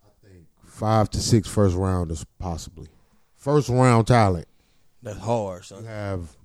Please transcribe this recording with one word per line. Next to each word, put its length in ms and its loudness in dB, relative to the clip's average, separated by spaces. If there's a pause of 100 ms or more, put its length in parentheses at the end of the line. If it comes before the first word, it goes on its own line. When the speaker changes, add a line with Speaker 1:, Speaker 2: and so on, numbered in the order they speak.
Speaker 1:
I 240 -20
think, 200 -20 (180)
five 460 0
to 100 -6
six 280 2
first 280 2
rounders, 480 -2 (140)
possibly. 500 -12 (480)
First 320 0
round 380 4
talent. 420 2 (540)
Speaker 2:
That's 160 -12
hard, 480 -6
son. 160 -20
Speaker 1:
You 60 -16
have 460 -10 (100)